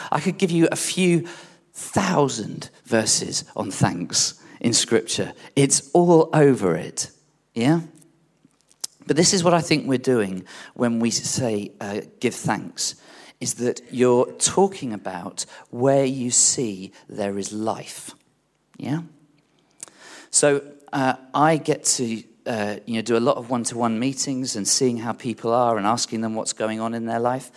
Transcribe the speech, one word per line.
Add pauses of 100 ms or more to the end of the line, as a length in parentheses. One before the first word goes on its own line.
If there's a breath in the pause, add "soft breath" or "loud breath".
(120)
I
could
give
you
a
few (460 loud breath)
thousand (140 soft breath)
verses (120)
on
thanks (260 loud breath)
in
Scripture. (240 loud breath)
It's
all
over
it, (420)
yeah? (1200)
But
this
is
what
I
think
we're
doing (300 loud breath)
when
we
say,
uh, (180)
"Give
thanks," (460 loud breath)
is
that (100)
you're
talking
about (260 loud breath)
where
you
see (160 soft breath)
there
is
life, (640)
yeah? (1300 loud breath)
So, (300)
uh, (200)
I
get (140)
to, (240)
uh, (100)
you
know,
do
a
lot
of
one-to-one
meetings
and
seeing
how
people
are
and
asking
them
what's
going
on
in
their
life.